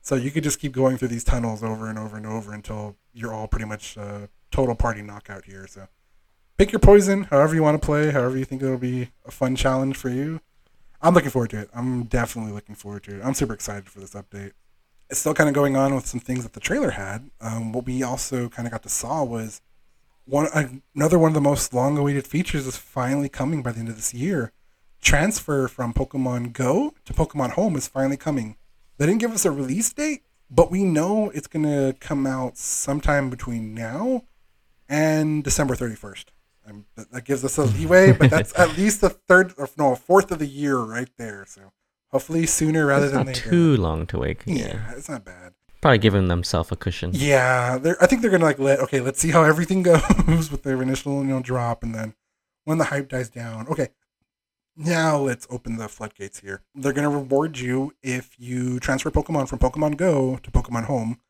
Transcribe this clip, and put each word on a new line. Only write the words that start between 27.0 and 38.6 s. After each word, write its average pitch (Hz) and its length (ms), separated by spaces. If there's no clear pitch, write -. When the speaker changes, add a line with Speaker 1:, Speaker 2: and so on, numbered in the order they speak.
Speaker 1:
to - 80
Pokemon 160 400
Home 185 240
is 127 100
finally 135 300
coming. 123 400
They 143 80
didn't 208 140
give 233 120
us 196 120
a 175 80
release 139 400
date, 294 300
but 160 200
we 190 120
know 190 480
it's - 160
gonna 147 540
come 139 260
out 131 300
sometime 143 760
between 117 440
now 165 500
and 156 560
December 135 320
thirty-first. 110 560
Um, 104 180
that, 110 160
that 123 120
gives 131 200
us 135 140
a 151 60
leeway, 160 480
but 139 180
that's 160 240
Speaker 2:
<laughs> - 40
Speaker 1:
at 160 180